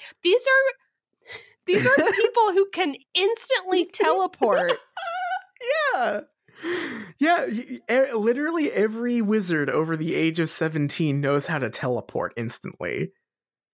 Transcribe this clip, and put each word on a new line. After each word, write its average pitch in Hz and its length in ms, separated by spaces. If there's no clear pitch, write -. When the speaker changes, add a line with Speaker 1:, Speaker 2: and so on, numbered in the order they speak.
Speaker 1:
These 415 180
are 539 320
these 359 180
are 554 100
Speaker 2:
<laughs> 339 180
Speaker 1:
people 453 400
who 392 180
can 311 240
instantly 370 720
teleport. 320 920
Speaker 2:
<laughs> - 40
Yeah. 214 260
Yeah, 339 280
y-, 240 320
y-, 262 200
e-, 262 40
literally 285 580
every 226 520
wizard 180 480
over 160 260
the 156 160
age 160 260
of 160 100
seventeen 151 680
knows 143 280
how 165 100
to 123 140
teleport 113 680
instantly. 117 760